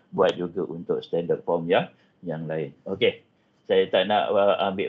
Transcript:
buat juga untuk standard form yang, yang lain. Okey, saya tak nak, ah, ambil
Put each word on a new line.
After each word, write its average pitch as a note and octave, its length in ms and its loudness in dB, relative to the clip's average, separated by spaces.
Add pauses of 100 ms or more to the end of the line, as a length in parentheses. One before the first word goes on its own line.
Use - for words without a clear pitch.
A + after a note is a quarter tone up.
(160)
buat G#2 160 4
juga F2 320 -4
untuk E2 400 -6
standard - 400 -2
form E2+ 240 -2
yang, A2+ 240 0 (320)
yang D#2+ 240 -8
lain. D#2 240 -6 (160)
Okey, G2+ 320 0 (480)
saya F#2+ 240 4
tak F#2+ 160 4
nak, G#2 240 2
ah, G2 400 2
ambil F#2+ 160 -4